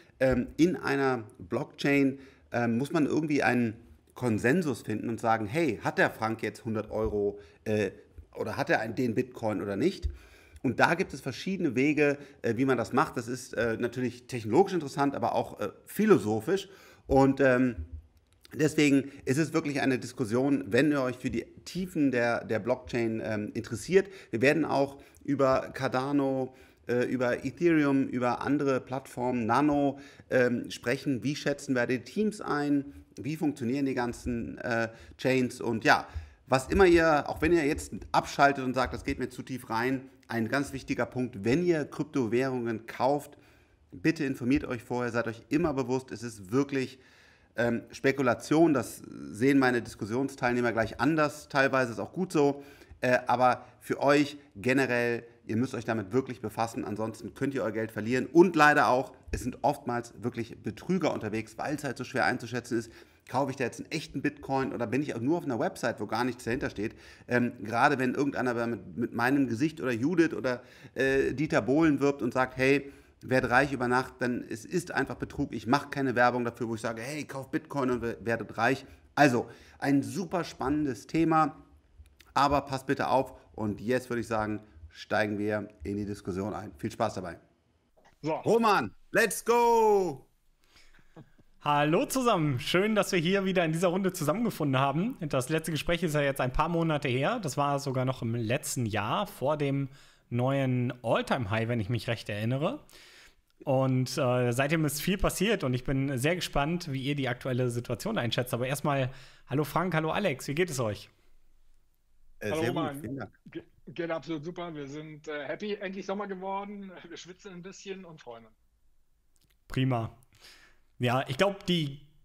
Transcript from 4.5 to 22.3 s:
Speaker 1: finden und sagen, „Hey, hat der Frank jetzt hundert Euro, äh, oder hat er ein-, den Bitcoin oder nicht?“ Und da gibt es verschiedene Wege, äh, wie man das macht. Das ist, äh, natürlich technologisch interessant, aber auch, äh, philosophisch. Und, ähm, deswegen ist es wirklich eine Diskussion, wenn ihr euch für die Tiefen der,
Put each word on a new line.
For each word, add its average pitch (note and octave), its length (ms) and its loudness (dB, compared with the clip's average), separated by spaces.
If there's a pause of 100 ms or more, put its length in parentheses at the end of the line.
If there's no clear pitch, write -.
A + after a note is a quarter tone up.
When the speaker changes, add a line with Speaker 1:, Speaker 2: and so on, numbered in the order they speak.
Speaker 1:
finden A2 260 -4
und A2 100 -4
sagen, A2+ 280 2
„Hey, C3+ 360 0
hat D3+ 140 -2
der E3 140 4
Frank A2 320 -4
jetzt G#2 220 -6
hundert A2 260 -4
Euro, G2+ 480 -2 (240)
äh, G#2+ 260 0 (460)
oder G#2+ 220 -6
hat C#3+ 120 -2
er D3 120 2
ein-, A2+ 120 -6
den A#2+ 220 -2
Bitcoin G#2+ 480 -2
oder G2+ 120 -4
nicht?“ D3 320 -2 (540)
Und B2+ 180 -2
da C3+ 140 6
gibt F#3 220 -4
es C3 60 -10
verschiedene E3+ 520 -4
Wege, C#3+ 460 2 (240)
äh, A2+ 140 0
wie C3+ 80 2
man C3 120 2
das A2+ 160 -4
macht. D3 240 0
Das A#2 100 -8
ist, B2+ 280 -10
äh, A2+ 240 0
natürlich A#2+ 480 -4
technologisch C3 480 2
interessant, C#3+ 400 -2
aber G#2+ 180 -2
auch, - 260 -2
äh, G#2+ 100 -2 (180)
philosophisch. A2 840 2 (380)
Und, C3+ 320 6
ähm, B2+ 480 2 (680)
deswegen C#3 580 4 (140)
ist C3+ 140 0
es D3 120 0
wirklich C#3+ 300 -2
eine B2+ 160 2
Diskussion, B2+ 680 0
wenn C3+ 240 4
ihr C#3+ 100 0
euch B2+ 160 -2
für B2 140 -6
die A2 160 -4 (180)
Tiefen E3+ 460 0
der, A#2+ 340 0